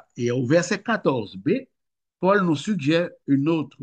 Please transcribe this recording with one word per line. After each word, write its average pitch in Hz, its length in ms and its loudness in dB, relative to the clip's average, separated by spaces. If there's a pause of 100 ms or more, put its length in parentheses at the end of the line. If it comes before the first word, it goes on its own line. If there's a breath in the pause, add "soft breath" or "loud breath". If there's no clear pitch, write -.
(180)
et 120 140 -2
au 127 140 -2
verset 170 360 2
quatorze 160 560 -2
B, 101 140 -2 (680)
Paul 196 220 4
nous 170 140 2
suggère 170 540 -2 (180)
une 139 200 2
autre, 160 360 -2